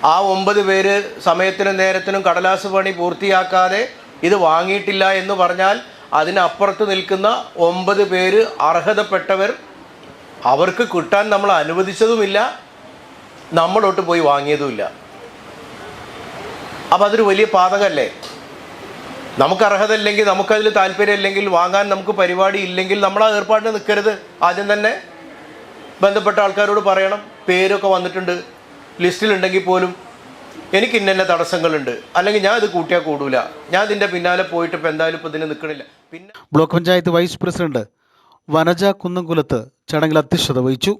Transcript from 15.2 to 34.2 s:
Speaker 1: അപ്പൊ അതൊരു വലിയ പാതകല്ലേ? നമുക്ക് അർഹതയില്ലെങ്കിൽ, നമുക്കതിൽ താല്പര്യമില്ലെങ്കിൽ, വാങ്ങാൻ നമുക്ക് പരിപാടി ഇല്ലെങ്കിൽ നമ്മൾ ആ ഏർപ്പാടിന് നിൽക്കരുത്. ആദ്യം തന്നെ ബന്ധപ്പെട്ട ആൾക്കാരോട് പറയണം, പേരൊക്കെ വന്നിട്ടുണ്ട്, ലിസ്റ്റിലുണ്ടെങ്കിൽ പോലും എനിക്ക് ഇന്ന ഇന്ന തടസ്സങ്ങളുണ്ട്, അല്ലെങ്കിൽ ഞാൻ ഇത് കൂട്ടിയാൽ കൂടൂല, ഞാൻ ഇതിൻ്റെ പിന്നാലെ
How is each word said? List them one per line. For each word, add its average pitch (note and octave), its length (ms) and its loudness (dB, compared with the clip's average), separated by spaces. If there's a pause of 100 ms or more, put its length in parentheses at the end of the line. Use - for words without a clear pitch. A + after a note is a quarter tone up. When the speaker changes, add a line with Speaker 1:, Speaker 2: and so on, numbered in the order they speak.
Speaker 1:
അപ്പൊ F#3 140 4
അതൊരു A3 240 2
വലിയ G#3 160 4 (120)
പാതകല്ലേ? F3+ 500 2 (1300)
നമുക്ക് F3+ 260 2
അർഹതയില്ലെങ്കിൽ, G#3 640 0
നമുക്കതിൽ G#3+ 380 0 (100)
താല്പര്യമില്ലെങ്കിൽ, G3 680 0 (120)
വാങ്ങാൻ F#3 340 2
നമുക്ക് F#3+ 260 -4
പരിപാടി F#3+ 500 2
ഇല്ലെങ്കിൽ F#3 360 -2
നമ്മൾ G3 220 2
ആ - 20 4 (100)
ഏർപ്പാടിന് G#3+ 380 0
നിൽക്കരുത്. C4+ 340 0 (380)
ആദ്യം G3 240 -2
തന്നെ G#3 200 0 (1080)
ബന്ധപ്പെട്ട G3+ 440 2
ആൾക്കാരോട് G3+ 420 0
പറയണം, F#3+ 320 0 (280)
പേരൊക്കെ F#3+ 460 2
വന്നിട്ടുണ്ട്, F3+ 400 -4 (680)
ലിസ്റ്റിലുണ്ടെങ്കിൽ F#3 640 0
പോലും F3+ 240 2 (840)
എനിക്ക് A#3 220 0
ഇന്ന G3 160 0
ഇന്ന F#3 140 2
തടസ്സങ്ങളുണ്ട്, E3 640 0 (240)
അല്ലെങ്കിൽ G3+ 300 0
ഞാൻ G#3+ 140 2
ഇത് G#3 120 0
കൂട്ടിയാൽ F3 320 0
കൂടൂല, C#3 320 -2 (360)
ഞാൻ F#3+ 140 2
ഇതിൻ്റെ G3+ 260 -2
പിന്നാലെ F3+ 380 0